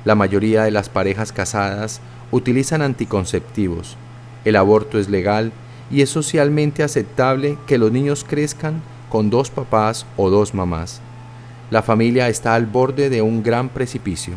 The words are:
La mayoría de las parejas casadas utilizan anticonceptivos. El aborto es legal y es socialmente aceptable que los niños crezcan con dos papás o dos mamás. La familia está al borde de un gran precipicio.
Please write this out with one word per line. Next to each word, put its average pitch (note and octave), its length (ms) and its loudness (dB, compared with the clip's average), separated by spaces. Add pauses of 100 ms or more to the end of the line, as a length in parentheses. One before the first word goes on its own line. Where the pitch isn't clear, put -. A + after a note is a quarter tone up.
La G#2+ 100 4
mayoría G#2 500 4
de G#2+ 60 2
las G#2 180 -2
parejas G2 420 -2
casadas G2+ 680 -4 (300)
utilizan B2+ 500 0
anticonceptivos. G2 1160 -4 (480)
El G#2+ 120 4
aborto G#2 420 4
es G2+ 120 0
legal G#2 420 0 (380)
y C#3 100 2
es C3+ 80 4
socialmente D3+ 720 0
aceptable C3+ 840 0
que C#3 100 4
los A2 160 4
niños C#3+ 340 0
crezcan D#3 540 -4 (300)
con G#2+ 180 2
dos B2+ 220 2
papás A2 560 0 (100)
o G2 140 2
dos G#2 240 2
mamás. F2 460 -4 (720)
La A2 120 2
familia A#2+ 460 2
está A2+ 260 0
al A#2 100 2
borde C3 460 0
de A#2 100 0
un A2 220 2
gran A#2+ 260 0
precipicio. A#2+ 680 -6